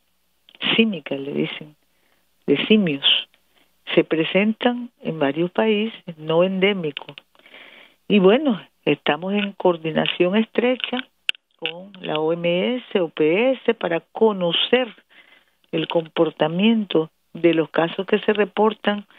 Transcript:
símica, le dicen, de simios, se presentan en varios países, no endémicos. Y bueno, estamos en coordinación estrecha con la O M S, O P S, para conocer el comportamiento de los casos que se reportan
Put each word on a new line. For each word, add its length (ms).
símica, 400
le 180
dicen, 420
de 200
simios, 380
se 80
presentan 840
en 160
varios 320
países, 680
no 260
endémicos. 720
Y 100
bueno, 420
estamos 480
en 200
coordinación 840
estrecha 600
con 340
la 180
O 140
M 420
S, 240
O 80
P 440
S, 200
para 280
conocer 880
el 180
comportamiento 1200
de 220
los 160
casos 360
que 120
se 160
reportan 720